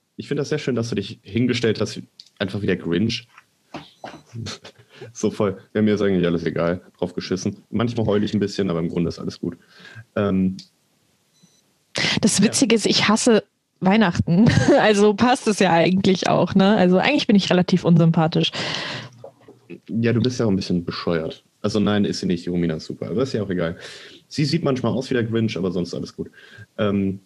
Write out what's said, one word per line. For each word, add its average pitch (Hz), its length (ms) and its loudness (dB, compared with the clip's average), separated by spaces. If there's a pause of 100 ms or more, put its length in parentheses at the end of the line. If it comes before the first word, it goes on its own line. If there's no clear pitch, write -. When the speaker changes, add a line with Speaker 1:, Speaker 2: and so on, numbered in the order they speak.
(180)
Speaker 1:
Ich 117 100 -12
finde 147 140 -2
das 139 80 -6
sehr 156 80 -2
schön, 135 180 -2
dass 117 140 -2
du 113 60 -4
dich 98 260 -6
hingestellt 117 600 0
hast, - 200 -6 (380)
einfach 101 220 -4
wie 101 60 -4
der 92 100 2
Grinch. 90 500 -2 (460)
<laughs> - 760 -16 (640)
So - 180 -4
voll. 98 280 -2 (160)
Ja, 107 80 -2
mir 107 140 2
ist 98 60 -2
eigentlich 95 240 2
alles 85 200 -2
egal, 82 360 -2 (160)
drauf 92 160 -6
geschissen. 95 440 -6 (120)
Manchmal 113 360 -4
heule 104 180 0
ich 104 100 -4
ein 104 60 0
bisschen, 98 300 -2
aber 85 100 -2
im 82 80 -2
Grunde 85 220 -2
ist - 100 -10
alles - 220 -10
gut. 87 160 -8 (580)
Ähm, 95 400 0 (1700)
Speaker 2:
Das - 180 2
Speaker 1:
ja. 185 60 4
Speaker 2:
Witzige 233 300 2
ist, 214 100 0
ich - 240 0
hasse 220 340 2 (380)
Weihnachten. 185 640 4 (180)
<laughs> 277 160 6
Also 208 340 6
passt 247 360 2
es 208 100 0
ja 185 140 4
eigentlich 185 560 2
auch, - 260 2
ne? 196 220 4
Also 180 200 4
eigentlich 277 300 0
bin 220 80 6
ich 190 140 2
relativ 180 340 2
unsympathisch. 165 680 4 (1400)
Speaker 1:
Ja, 117 240 0
du 117 80 2
bist 123 180 0
ja 123 60 0
auch 110 40 0
ein 95 60 2
bisschen 87 300 -2
bescheuert. - 580 -4 (180)
Also 107 200 -2
nein, 104 240 2
ist 78 140 -4
sie - 80 -4
nicht, 87 180 -2
die - 40 -6
Romina 87 260 -2
ist - 100 -10
super, - 240 -10
aber 107 140 -2
ist - 100 -4
ja 110 100 -2
auch 98 60 -6
egal. 87 260 -4 (540)
Sie 151 160 -4
sieht 170 180 -2
manchmal 123 300 0
aus 127 160 -4
wie - 60 -2
der 120 100 0
Grinch, 113 320 -2
aber 90 140 -2
sonst 87 220 -4
alles - 220 -10
gut. - 140 -10 (480)
Ähm, 98 480 -2